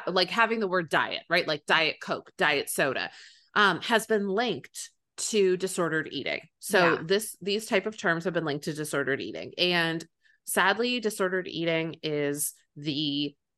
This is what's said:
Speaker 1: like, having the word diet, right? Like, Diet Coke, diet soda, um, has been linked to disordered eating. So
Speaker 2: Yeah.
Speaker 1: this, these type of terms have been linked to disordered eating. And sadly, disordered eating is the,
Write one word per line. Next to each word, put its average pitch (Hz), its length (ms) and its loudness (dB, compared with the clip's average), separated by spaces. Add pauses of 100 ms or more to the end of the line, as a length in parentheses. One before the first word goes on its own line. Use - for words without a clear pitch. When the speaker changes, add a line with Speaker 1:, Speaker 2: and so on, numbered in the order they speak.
Speaker 1:
like, 180 220 2
having 226 300 2
the 214 100 0
word 175 200 0
diet, 110 400 0
right? 170 180 2
Like, 151 180 -4
Diet 160 360 2
Coke, 147 360 -8
diet 151 320 2
soda, 117 420 0 (440)
um, 190 260 4
has 233 260 0
been 202 200 2
linked 196 600 -4 (280)
to 190 400 4
disordered 175 540 -2
eating. 110 300 -4 (180)
So 180 340 4
Speaker 2:
Yeah. - 100 0
Speaker 1:
this, 196 380 0
these 202 240 -2
type 196 200 0
of 214 120 -8
terms 165 280 0
have 180 80 -2
been 170 120 -2
linked 147 200 -4
to 160 80 -4
disordered 143 460 -2
eating. 87 380 -10
And 170 480 0 (400)
sadly, 214 560 2
disordered 190 480 -2
eating 165 540 -2
is 147 500 -2 (240)
the, 147 580 -2 (220)